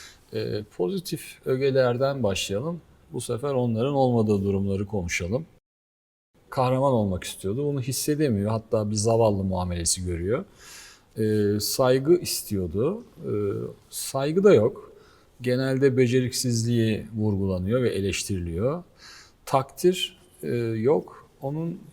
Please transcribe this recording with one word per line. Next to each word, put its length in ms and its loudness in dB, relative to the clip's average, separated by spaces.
E, 300 -6
pozitif 840 -6
ögelerden 800 2
başlayalım. 580 -2
Bu 80 -6
sefer 320 -4
onların 400 0
olmadığı 500 4
durumları 440 0
konuşalım. 580 -4
Kahraman 440 2
olmak 300 0
istiyordu. 420 -6
Bunu 160 -2
hissedemiyor. 720 0
Hatta 400 -2
bir 40 -2
zavallı 480 4
muamelesi 640 -2
görüyor. 400 -2
E, 420 2
saygı 540 2
istiyordu. 920 -2
E, 140 -8
saygı 540 -2
da 100 10
yok. 380 4
Genelde 560 2
beceriksizliği 1160 2
vurgulanıyor 680 0
ve 60 4
eleştiriliyor. 960 -2
Takdir, 760 -2
e, 40 -6
yok. 720 -2
Onun 380 -6